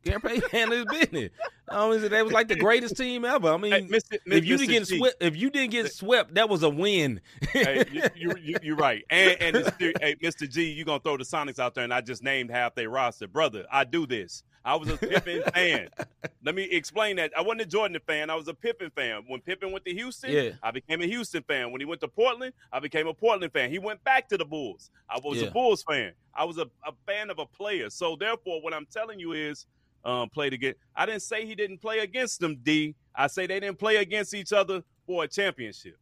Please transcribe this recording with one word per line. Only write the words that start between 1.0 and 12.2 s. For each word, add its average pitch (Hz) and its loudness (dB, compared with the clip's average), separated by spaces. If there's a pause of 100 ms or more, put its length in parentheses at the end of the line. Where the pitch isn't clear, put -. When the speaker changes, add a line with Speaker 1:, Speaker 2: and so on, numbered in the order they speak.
Speaker 1:
business. 131 -6 (380)
I 208 0
mean, 220 0
they 220 2
was 220 0
like 226 4
the 196 2
greatest 226 4
team 247 -2
ever. 240 2
I 156 4
mean, 202 0
Speaker 2:
Hey, 196 6
Mister 214 0 (100)
Speaker 1:
if 165 6
you 220 4
Speaker 2:
Mister 277 2
Speaker 1:
didn't - 0
get 220 4
Speaker 2:
G. 180 0
Speaker 1:
swept, 247 4
if 160 2
you 226 0
didn't 269 2
get 233 -2
swept, 196 2
that 220 6
was 180 2
a 160 6
win. 151 2 (160)
<laughs> - -2
Speaker 2:
Hey, 240 4
you, 311 -2 (120)
you, 170 -2 (100)
you, 156 -4
you're 151 -2
right. 131 2
And, 180 8
and 170 2
it's, - 2 (300)
hey, 147 2
Mister 160 -4
G, 160 -2
you 151 -8
gonna 143 -2
throw 147 0
the 131 -6
Sonics 143 -4
out 123 0
there, 123 -2
and 123 0
I 127 2
just 117 -10